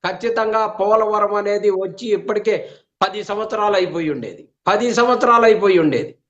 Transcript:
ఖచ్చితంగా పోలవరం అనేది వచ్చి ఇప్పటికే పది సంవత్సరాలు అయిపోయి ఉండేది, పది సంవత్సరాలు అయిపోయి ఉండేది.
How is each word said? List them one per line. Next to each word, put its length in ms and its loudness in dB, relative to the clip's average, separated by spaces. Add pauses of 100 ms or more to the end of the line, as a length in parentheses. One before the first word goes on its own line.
ఖచ్చితంగా 580 -2
పోలవరం 680 0
అనేది 340 0
వచ్చి 440 -4
ఇప్పటికే 560 -2 (340)
పది 200 -4
సంవత్సరాలు 520 -2
అయిపోయి 340 -2
ఉండేది, 380 -10 (200)
పది 260 0
సంవత్సరాలు 520 4
అయిపోయి 340 4
ఉండేది. 360 0 (140)